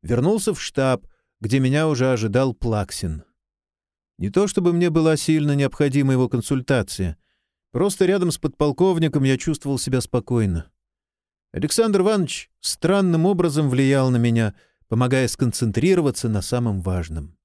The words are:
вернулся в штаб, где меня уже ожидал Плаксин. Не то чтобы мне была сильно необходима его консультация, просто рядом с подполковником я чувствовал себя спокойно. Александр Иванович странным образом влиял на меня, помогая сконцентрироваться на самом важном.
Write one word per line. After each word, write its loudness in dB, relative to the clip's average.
вернулся 0
в -12
штаб, -2
где 0
меня 2
уже 0
ожидал 0
Плаксин. -4
Не -4
то 2
чтобы 0
мне 2
была 2
сильно 0
необходима 2
его 2
консультация, -2
просто 0
рядом 2
с -4
подполковником 0
я 2
чувствовал -4
себя -2
спокойно. -2
Александр 0
Иванович -2
странным 0
образом 0
влиял 2
на 2
меня, 2
помогая 0
сконцентрироваться 0
на 0
самом -2
важном. -6